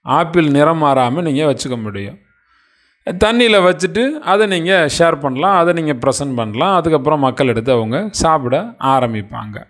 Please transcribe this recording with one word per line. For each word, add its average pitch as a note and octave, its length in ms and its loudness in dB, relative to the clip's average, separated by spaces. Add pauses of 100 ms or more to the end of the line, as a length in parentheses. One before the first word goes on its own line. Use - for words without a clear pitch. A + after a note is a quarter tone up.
ஆப்பிள் D#3+ 460 0
நிறம் D3+ 360 2
மாறாம C3+ 400 2
நீங்க D3+ 220 -2
வச்சுக்க C3 380 -4
முடியும். G2+ 360 -10 (920)
தண்ணியில G#3 640 2
வச்சுட்டு F3+ 380 -2
அதை G#3+ 360 0
நீங்க F3+ 400 2 (120)
ஷேர் E3 220 2
பண்ணலாம், D3 360 0
அதை E3+ 160 4
நீங்க D#3+ 200 -2
ப்ரெசென்ட் C3 420 -2
பண்ணலாம். A#2+ 420 -2
அதுக்கப்புறம் D3+ 440 0
மக்கள் C3+ 260 0
எடுத்து A#2 260 0
அவங்க A#2 380 -2
சாப்பிட D#3 680 -2
ஆரம்பிப்பாங்க. A2+ 920 -2